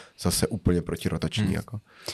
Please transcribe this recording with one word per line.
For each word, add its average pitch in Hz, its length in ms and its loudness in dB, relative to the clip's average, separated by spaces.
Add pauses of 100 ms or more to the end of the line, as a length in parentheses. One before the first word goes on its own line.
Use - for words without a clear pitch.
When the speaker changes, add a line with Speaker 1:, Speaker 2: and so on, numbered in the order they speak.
(200)
Speaker 1:
zase - 260 2
úplně 87 360 2
protirotační, 82 640 -2
Speaker 2:
Hmm. - 100 2
Speaker 1:
jako. - 260 -6 (340)